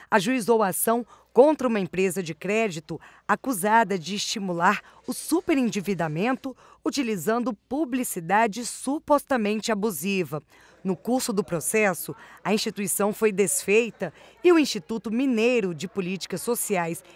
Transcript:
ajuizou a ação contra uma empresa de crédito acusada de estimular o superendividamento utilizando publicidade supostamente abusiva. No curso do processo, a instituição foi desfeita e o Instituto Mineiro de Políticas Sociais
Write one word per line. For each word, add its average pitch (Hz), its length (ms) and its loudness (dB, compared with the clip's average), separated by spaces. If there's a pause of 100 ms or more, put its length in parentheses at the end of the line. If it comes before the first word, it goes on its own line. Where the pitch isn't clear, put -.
(100)
ajuizou 220 520 2
a 190 60 2
ação 226 360 0 (300)
contra 269 340 6
uma 226 100 0
empresa 185 440 -2
de 156 120 -8
crédito 185 640 -4 (300)
acusada 202 680 2
de 165 160 -8
estimular 190 680 0 (260)
o 254 60 -4
superendividamento 214 1400 -2 (260)
utilizando 226 680 -2
publicidade 233 1120 -2
supostamente 247 1040 -2
abusiva. 185 720 -2 (400)
No 185 140 -2
curso 247 340 -2
do 208 140 0
processo, 175 720 -2 (260)
a 190 120 0
instituição 208 580 -2
foi 220 180 2
desfeita 196 840 0 (280)
e 359 80 8
o 339 80 8
Instituto 220 520 -2
Mineiro 233 640 2
de 156 120 -8
Políticas 185 540 -6
Sociais 180 640 -4 (120)